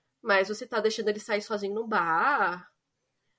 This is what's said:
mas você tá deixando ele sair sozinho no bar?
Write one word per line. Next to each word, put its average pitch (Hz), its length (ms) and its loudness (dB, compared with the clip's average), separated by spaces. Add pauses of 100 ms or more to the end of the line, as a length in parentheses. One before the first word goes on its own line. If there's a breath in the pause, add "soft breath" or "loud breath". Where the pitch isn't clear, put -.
(220)
mas 196 260 4
você 214 180 -8
tá 233 140 -2
deixando 220 280 0
ele 208 120 -2
sair 208 220 -2
sozinho 202 320 -4
no 226 120 -4
bar? 190 840 0 (680)